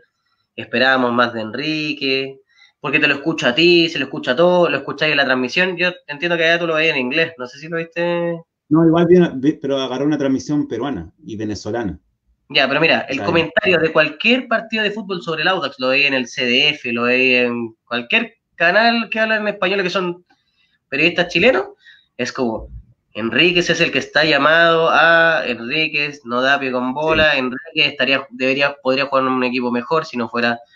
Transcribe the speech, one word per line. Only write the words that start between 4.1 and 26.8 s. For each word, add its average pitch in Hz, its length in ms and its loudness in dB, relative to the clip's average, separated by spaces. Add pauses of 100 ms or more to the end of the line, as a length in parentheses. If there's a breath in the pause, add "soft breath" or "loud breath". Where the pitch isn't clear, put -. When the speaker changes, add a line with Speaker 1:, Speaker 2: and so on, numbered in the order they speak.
Speaker 1:
a 120 40 -2
todos, 175 340 4
lo 143 80 -2
escucháis 151 320 -4
en 143 80 2
la 135 60 4
transmisión. 131 520 0
Yo 175 140 0 (160)
entiendo 170 300 -4
que 165 80 0
allá 170 140 4
tú 175 80 -2
lo 165 80 -2
veías 156 220 2
en 131 60 0
inglés, 160 340 -2
no 127 100 -10
sé 139 120 -18
si 156 100 -16
lo 170 80 -6
viste. 170 640 -4 (280)
Speaker 2:
No, 160 180 4
igual 165 200 4
vi 175 100 8
una, 170 180 4
vi, 135 180 0
pero 139 260 -4
agarró 131 280 -4
una 151 120 0
transmisión 139 480 -2
peruana 113 460 -6 (140)
y 110 100 -10
venezolana. 107 640 -6 (520)
Speaker 1:
Ya, 139 180 2
pero 139 100 0
mira, 151 220 2
el 131 180 -6
Speaker 2:
Está - 140 -2
bien. 165 180 0
Speaker 1:
comentario 180 280 0
de 156 120 2
cualquier 185 580 0
partido 220 340 -4
de 202 80 -2
fútbol 190 320 -8
sobre 156 200 -6
el 165 60 0
Audax, 160 300 -2
lo 131 100 -2
veía 139 200 2
en 139 60 0
el 123 140 -2
C 131 160 -6
D 131 240 2
F, 143 240 -4
lo 120 120 -2
veía 123 400 2
en 120 300 -4 (100)
cualquier 160 500 -4 (200)
canal 220 560 2
que 220 80 -4
habla 220 180 0
en 208 120 -4
español, 202 340 -2
que 180 80 -4
son 180 340 -4 (680)
periodistas 170 380 0
chilenos, 208 400 2 (500 soft breath)
es 123 140 -6
como, 113 360 -4 (460)
"Enríquez 156 560 0
es 160 100 -2
el 147 100 0
que 139 80 -2
está 147 280 0
llamado 160 640 4
a, 165 560 4
Enríquez 147 800 -4
no 120 160 -2
da 139 180 2
pie 131 100 -4
con 127 220 -2